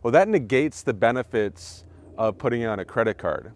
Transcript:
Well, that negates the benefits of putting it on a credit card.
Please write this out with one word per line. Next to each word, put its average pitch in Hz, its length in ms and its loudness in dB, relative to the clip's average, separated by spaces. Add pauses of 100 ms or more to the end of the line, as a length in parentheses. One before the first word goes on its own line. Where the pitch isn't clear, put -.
Well, 117 80 0
that 185 160 6
negates 143 540 0
the 123 120 -2
benefits 117 880 -2 (340)
of 110 220 -2
putting 120 220 -2
it 117 60 -2
on 107 120 -4
a 92 60 -6
credit 110 340 -2
card. 85 380 -6